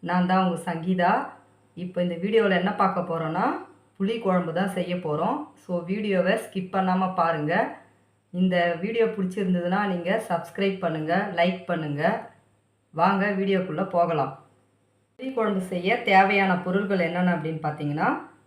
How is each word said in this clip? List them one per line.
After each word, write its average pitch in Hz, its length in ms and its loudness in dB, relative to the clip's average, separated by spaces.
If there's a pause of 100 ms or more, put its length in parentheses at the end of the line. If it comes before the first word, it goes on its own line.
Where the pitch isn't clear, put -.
நான் 180 220 2
தான் 185 140 4
உங்க 170 140 0 (100)
சங்கீதா. 175 420 0 (720)
இப்போ 180 220 -8
இந்த 175 180 -2
வீடியோல 208 380 4
என்ன 190 180 0
பார்க்க 185 220 2 (100)
போறோம்னா, 160 360 -2 (500)
புளி 202 260 -2
குழம்பு 175 360 0
தான் 190 180 0
செய்ய 175 180 -2 (100)
போறோம். 165 320 -2 (280)
So, 180 80 -8 (180)
வீடியோவை 196 440 2 (100)
ஸ்கிப் - 320 -8
பண்ணாம 185 340 2 (100)
பாருங்க. 165 320 2 (880)
இந்த 185 160 4 (280)
வீடியோ 226 320 2
பிடிச்சிருந்ததுன்னா, 185 680 0 (100)
நீங்க 175 180 -2 (200)
சப்ஸ்கிரைப் 190 560 -2
பண்ணுங்க, 156 260 -2 (280)
லைக் 185 200 2 (100)
பண்ணுங்க. 151 320 -2 (1000)
வாங்க, 190 200 4 (200)
வீடியோக்குள்ள 190 440 0 (120)
போகலாம். 170 360 0 (800)
புளி 262 240 -8
குழம்பு 196 260 0 (100)
செய்ய 190 360 0
தேவையான 196 560 6
பொருட்கள் 190 440 0
என்னென்ன 175 280 2
அப்படின்னு 156 300 -6
பார்த்தீங்கன்னா 151 420 -2 (360)